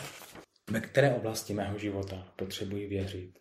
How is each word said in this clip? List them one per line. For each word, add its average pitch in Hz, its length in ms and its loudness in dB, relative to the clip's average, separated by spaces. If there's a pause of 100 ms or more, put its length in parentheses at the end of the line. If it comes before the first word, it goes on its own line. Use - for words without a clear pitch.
(720)
ve 113 100 2
které 135 340 6
oblasti 110 400 -2
mého 101 240 0
života 98 580 -4
potřebuji 101 520 -4
věřit, 95 520 -2